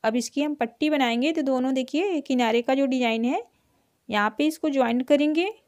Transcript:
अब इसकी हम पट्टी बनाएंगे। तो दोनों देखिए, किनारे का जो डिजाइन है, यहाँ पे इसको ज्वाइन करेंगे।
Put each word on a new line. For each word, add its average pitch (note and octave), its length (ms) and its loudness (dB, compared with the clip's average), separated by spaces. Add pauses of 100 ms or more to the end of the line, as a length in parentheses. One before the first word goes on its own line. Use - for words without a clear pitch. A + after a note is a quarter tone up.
अब A3 120 0
इसकी B3 280 -2
हम D4+ 120 -2
पट्टी C4 340 -2
बनाएंगे। B3+ 420 2
तो D#4+ 120 -2
दोनों C4 300 0
देखिए, D4+ 480 -2
किनारे A#3+ 400 0
का C4 140 0
जो C#4 120 2
डिजाइन A#3 380 0
है, E4+ 180 -2 (680)
यहाँ G#3 280 0
पे D4 100 2
इसको D#4 220 -2
ज्वाइन B3+ 340 0
करेंगे। D4+ 460 2 (180)